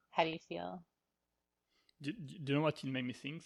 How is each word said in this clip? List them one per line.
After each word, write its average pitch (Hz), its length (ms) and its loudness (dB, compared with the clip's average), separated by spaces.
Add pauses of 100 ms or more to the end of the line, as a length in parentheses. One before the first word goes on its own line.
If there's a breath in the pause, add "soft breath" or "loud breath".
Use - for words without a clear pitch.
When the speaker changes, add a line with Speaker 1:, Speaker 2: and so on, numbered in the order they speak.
(120)
Speaker 1:
How - 120 6
do 160 60 6
you 160 100 -4
feel?" 175 420 -6 (1200)
Speaker 2:
Do, 143 120 -4
do 139 400 -4
you 143 60 6
know - 20 4
what 151 220 2
it 135 40 -2
made 127 180 0
me 123 80 -2
think 151 320 -8